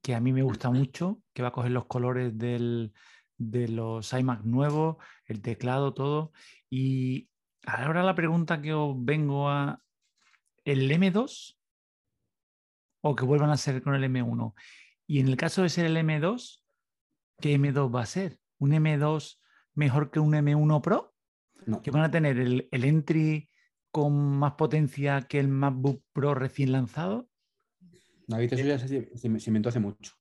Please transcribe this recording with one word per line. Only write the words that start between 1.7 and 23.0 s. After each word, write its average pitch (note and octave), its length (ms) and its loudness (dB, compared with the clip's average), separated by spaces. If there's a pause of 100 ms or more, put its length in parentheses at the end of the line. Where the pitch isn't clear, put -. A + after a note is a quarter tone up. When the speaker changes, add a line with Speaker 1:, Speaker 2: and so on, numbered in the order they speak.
Speaker 1:
los B2 140 -4
colores B2 520 -2
del, A#2 540 -4 (440)
de A#2 320 -4
los A2+ 440 -6
iMac B2+ 320 -2
nuevos, D3 520 0 (300)
el A2 160 -8
teclado, C3 520 -2
todo. D3 380 -4 (380)
Y C3 580 -2 (380)
ahora D#3+ 360 -2
la F#3 120 2
pregunta E3 460 0
que D3+ 140 -4
os D3+ 220 0
vengo C#3+ 520 0
a, C#3+ 340 -2 (800)
¿el C3+ 260 2
M F3+ 200 4
dos - 480 -4 (1400)
o D3 120 2
que C3 100 -2
vuelvan D3 260 4
a D3+ 60 2
ser C3 260 -2
con C#3 120 0
el C3+ 100 0
M B2+ 180 0
uno? A#2 320 -4 (520)
Y C#3+ 140 0
en C3+ 80 4
el C3 80 2
caso E3 260 0
de F3+ 60 4
ser E3+ 180 0
el D#3+ 100 2
M D#3 240 0
dos, G#3 440 -4 (760)
¿qué D3 140 0
M C#3+ 180 4
dos C3+ 220 0
va B2 80 0
a A2 40 -4
ser? F3+ 320 -6 (200)
¿Un C#3+ 140 2
M D#3 260 2
dos D3+ 420 -2 (340)
mejor D3 360 2
que D#3 100 0
un D3+ 140 4
M D3 200 2
uno D3+ 280 4
Pro? A3+ 320 0 (520)
Speaker 2:
No. A2 160 -4
Speaker 1:
¿Que - 80 -6
van C#3+ 140 2
a D#3+ 60 2
tener D3+ 280 2
el, B2+ 320 0
el B2+ 140 -2
entry D#3 680 2 (400)